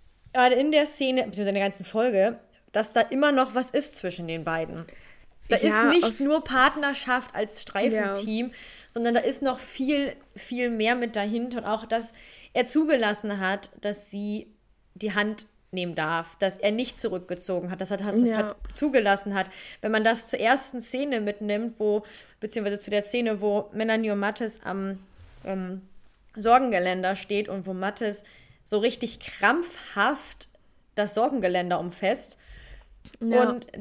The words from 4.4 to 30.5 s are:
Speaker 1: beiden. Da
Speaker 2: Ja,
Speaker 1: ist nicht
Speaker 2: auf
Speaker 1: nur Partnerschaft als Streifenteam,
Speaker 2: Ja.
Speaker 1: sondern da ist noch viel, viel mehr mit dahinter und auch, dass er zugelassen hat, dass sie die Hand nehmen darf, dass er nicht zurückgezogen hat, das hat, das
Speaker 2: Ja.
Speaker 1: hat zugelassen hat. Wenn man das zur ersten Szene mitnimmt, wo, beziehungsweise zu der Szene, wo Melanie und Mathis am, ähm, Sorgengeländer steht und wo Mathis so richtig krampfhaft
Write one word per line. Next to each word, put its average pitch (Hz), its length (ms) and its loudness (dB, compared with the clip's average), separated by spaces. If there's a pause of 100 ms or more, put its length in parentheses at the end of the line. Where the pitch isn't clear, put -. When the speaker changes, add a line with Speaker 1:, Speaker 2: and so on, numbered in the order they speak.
Speaker 1:
beiden. 165 400 -4 (640)
Da 233 80 4
Speaker 2:
Ja, - 60 2 (280)
Speaker 1:
ist 339 60 8
nicht 349 80 6
Speaker 2:
auf 226 160 0
Speaker 1:
nur 294 240 2
Partnerschaft 269 920 2
als 214 280 -4
Streifenteam, 214 840 -2
Speaker 2:
Ja. 247 40 -16 (400)
Speaker 1:
sondern 233 220 0
da 240 60 4
ist 269 220 -2
noch 262 160 0
viel, 277 560 -2 (220)
viel 247 340 -4
mehr 226 240 2
mit 240 220 -4
dahinter 233 420 -2
und 226 60 -6
auch, 214 200 -2
dass 226 280 -2 (400)
er 240 140 2
zugelassen 220 720 2
hat, 190 300 -2 (100)
dass 208 320 -6
sie 208 340 -6 (480)
die 202 180 -4
Hand 208 340 -2 (260)
nehmen 175 240 -4
darf, 165 400 -2
dass 190 200 0
er 208 140 0
nicht 240 300 -4
zurückgezogen 180 720 -4
hat, 185 80 -8
das 190 100 -6
hat, 196 100 -2
das 208 220 0
Speaker 2:
Ja. 233 160 2
Speaker 1:
hat 214 180 -8 (160)
zugelassen 208 640 2
hat. 190 160 -2 (300)
Wenn 220 100 -2
man 220 140 2
das 226 240 2
zur - 100 -4
ersten 247 420 0
Szene 262 400 -2
mitnimmt, 208 600 -4
wo, 208 240 2 (340)
beziehungsweise 208 400 -4
zu 208 120 -10
der 208 120 2
Szene, 220 380 0
wo 208 320 0
Melanie 220 400 0
und 202 80 0
Mathis 214 440 -4
am, 190 360 -6 (440)
ähm, 190 380 -6 (540)
Sorgengeländer 196 800 4
steht 208 320 -2
und 190 180 -6
wo 190 60 -6
Mathis 202 500 -4 (420)
so 214 140 0
richtig 226 420 -2
krampfhaft - 1300 0 (460)